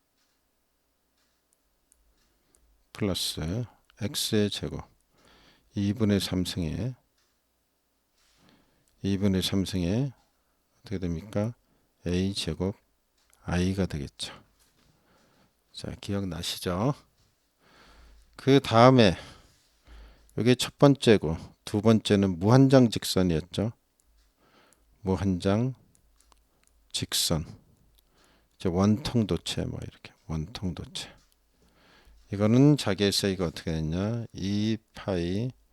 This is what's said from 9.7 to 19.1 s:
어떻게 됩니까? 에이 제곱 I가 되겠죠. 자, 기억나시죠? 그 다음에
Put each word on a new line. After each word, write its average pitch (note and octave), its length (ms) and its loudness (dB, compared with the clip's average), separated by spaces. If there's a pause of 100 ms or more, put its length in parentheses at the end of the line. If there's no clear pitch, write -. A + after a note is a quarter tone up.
어떻게 F#2+ 160 -10
됩니까? G2 560 -4 (520)
에이 F#2 280 -2
제곱 F2+ 420 -6 (680)
I가 F2+ 420 -2
되겠죠. - 480 -10 (1400)
자, - 240 -10
기억나시죠? F#2+ 960 -4 (1400)
그 C3+ 240 4
다음에 A#2 560 8 (1200)